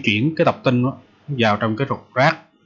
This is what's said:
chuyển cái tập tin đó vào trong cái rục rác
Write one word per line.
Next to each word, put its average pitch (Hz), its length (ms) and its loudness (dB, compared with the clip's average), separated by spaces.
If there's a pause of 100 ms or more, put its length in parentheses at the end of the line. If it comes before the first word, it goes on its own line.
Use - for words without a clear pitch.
chuyển 117 320 0
cái 170 80 0
tập 127 200 0
tin 123 180 2
đó 131 140 -4 (320)
vào 113 280 0
trong 110 200 -2
cái 135 120 -4
rục - 260 -10
rác 151 220 2 (300)